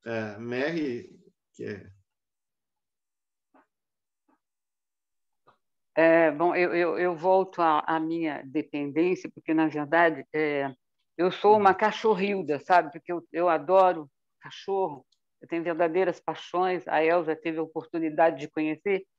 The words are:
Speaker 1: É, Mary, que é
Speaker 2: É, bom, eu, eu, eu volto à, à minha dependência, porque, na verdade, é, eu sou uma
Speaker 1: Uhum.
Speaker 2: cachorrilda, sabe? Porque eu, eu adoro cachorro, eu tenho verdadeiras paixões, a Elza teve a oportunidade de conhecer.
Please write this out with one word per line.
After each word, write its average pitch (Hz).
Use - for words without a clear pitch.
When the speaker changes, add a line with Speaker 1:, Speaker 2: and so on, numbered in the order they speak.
Speaker 1:
É, 110
Mary, 127
que 113
é 95
Speaker 2:
É, 165
bom, 170
eu, 175
eu, 170
eu 180
volto 185
à, 156
à 160
minha 160
dependência, 147
porque, 160
na 160
verdade, 156
é, 147
eu 175
sou 208
uma 202
Speaker 1:
Uhum. 180
Speaker 2:
cachorrilda, 196
sabe? 170
Porque 165
eu, 170
eu 170
adoro 165
cachorro, 165
eu 156
tenho 170
verdadeiras 170
paixões, 180
a 151
Elza 160
teve 160
a 160
oportunidade 160
de 147
conhecer. 156